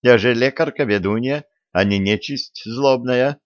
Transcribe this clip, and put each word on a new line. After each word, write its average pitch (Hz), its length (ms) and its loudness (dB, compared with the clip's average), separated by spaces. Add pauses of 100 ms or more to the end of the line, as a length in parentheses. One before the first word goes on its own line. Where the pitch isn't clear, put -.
«Я 120 160 6
же 117 160 0
лекарка-ведунья, 123 1120 -2 (260)
а 92 120 2
не 101 140 0
нечисть 104 680 -4
злобная». 127 800 0